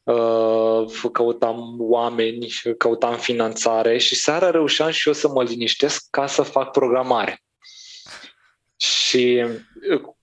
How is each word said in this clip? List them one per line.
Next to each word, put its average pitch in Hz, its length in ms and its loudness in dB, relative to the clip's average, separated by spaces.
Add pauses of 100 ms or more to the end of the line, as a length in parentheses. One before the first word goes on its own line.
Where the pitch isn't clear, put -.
uh, 113 1080 0
căutam 117 680 -2
oameni, 117 680 0 (300)
căutam 117 400 0
finanțare 113 800 0
și - 180 0
seara 175 360 2
reușeam 160 400 2
și - 160 -2
eu 151 60 4
să 147 140 0
mă 135 160 2
liniștesc 117 680 -2
ca 139 180 -2
să - 140 -2
fac 135 300 0
programare. 127 720 0 (1400)
Și, 123 680 2 (460)
uh, 143 100 2 (220)